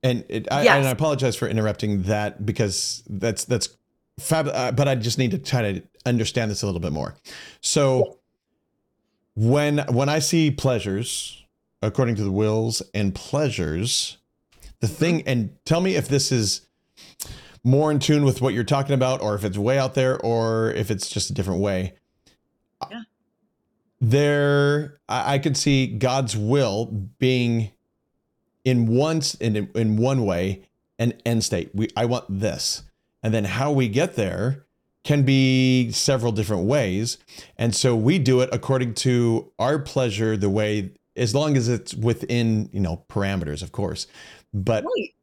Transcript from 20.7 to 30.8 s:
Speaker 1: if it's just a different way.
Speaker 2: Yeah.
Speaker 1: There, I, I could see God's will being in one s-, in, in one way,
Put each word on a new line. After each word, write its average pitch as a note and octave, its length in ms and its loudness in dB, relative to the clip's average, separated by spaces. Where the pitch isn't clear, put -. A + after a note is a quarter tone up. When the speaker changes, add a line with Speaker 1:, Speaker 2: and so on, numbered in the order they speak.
Speaker 1:
if G#2 180 -4
it's F#2+ 180 -6
just - 200 -4
a - 40 -6
different F#2 280 -2
way. F#2 320 -2
Speaker 2:
Yeah. A3+ 120 -14
Speaker 1:
There, C#3+ 1000 2
I, B2+ 260 0
I C3+ 40 2
could C#3+ 180 0
see C3+ 300 2
God's A#2 500 -2
will A2+ 480 0
being A#2+ 520 2
in B2 240 2
one D3 300 2
s-, D3 180 -4
in, G#2+ 400 -2
in G#2+ 220 2
one B2 280 2
way, F#2+ 380 -2